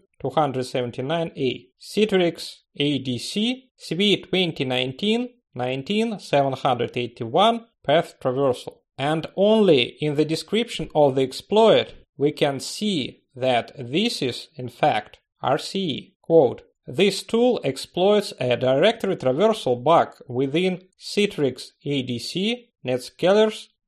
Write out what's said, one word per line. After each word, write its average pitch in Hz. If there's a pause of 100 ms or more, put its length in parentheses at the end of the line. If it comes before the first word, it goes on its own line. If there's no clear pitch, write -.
(200)
two 135
hundred 131
seventy-nine 135
A, - (140)
Citrix 185 (180)
A 143
D 123
C, 233
C -
V 196
twenty 175
nineteen 135 (240)
nineteen 135
seven 139
hundred 123
eighty-one, 139 (180)
path 160
traversal. 131 (220)
And 151
only 196
in 151
the 151
description 165
of 143
the 135
exploit 170 (220)
we 147
can 143
see 180 (140)
that 123
this 147
is, 123
in 123
fact, - (200)
R 127
C -
E. 135
Quote, 147 (220)
"This 185
tool 233
exploits 190
a 123
directory 170
traversal 131
bug 156 (100)
within 151 (160)
Citrix 156 (140)
A 139
D 120
C 214 (140)
netscalers, 185 (200)